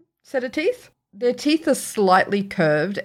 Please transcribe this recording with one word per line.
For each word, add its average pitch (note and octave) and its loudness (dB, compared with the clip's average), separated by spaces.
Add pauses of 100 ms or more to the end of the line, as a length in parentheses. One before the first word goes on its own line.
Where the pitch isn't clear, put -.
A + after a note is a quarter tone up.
(240)
set B3+ -6
of C4 -6
teeth. F4+ -4 (240)
Their A#3+ -2
teeth D4+ 0
are C4+ 4
slightly G3 2
curved F3 0